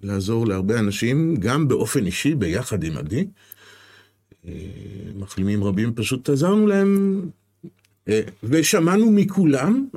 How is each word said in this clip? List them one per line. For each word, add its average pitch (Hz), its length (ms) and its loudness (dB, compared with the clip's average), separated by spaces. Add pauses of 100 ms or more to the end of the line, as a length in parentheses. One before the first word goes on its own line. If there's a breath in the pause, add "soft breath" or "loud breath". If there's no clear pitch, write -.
לעזור 101 440 -2
להרבה 98 320 0
אנשים, 131 580 0
גם 131 320 0
באופן 127 380 0
אישי, 135 280 0
ביחד 98 500 -2
עם 78 120 -6
עדי. 101 300 -4 (1200 soft breath)
אה, 82 60 -12 (640)
מחלימים 98 500 -2
רבים, 107 300 0
פשוט 131 340 -4
עזרנו 180 380 4
להם, 196 540 2 (880)
אה, 107 120 2 (220)
ושמענו 170 680 2
מכולם, 196 760 2 (100)